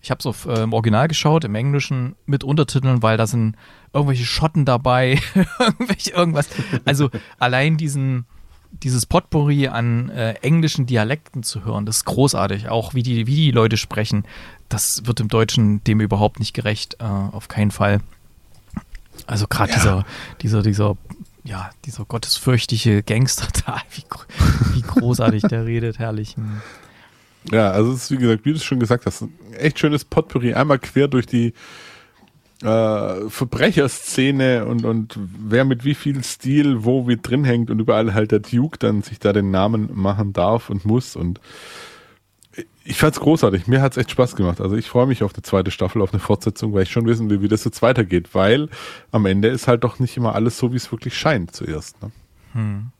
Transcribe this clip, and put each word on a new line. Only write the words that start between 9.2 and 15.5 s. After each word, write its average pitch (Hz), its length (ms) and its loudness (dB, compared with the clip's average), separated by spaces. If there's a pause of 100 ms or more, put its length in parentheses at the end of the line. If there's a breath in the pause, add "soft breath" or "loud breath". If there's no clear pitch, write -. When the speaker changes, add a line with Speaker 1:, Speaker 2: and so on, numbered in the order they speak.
Speaker 1:
an, 117 400 -2
äh, 113 320 -4
englischen 151 460 2
Dialekten 120 560 -2
zu 101 240 -8
hören, 107 180 -4
das 107 140 -4
ist - 80 -4
großartig. 101 640 0
Auch 113 240 -4
wie 123 80 0
die, 117 240 0
wie 135 100 0
die 156 140 4
Leute 113 260 4
sprechen, 104 480 -2 (460 loud breath)
das - 340 -4
wird 120 160 -2
im 107 80 -2
Deutschen 110 560 2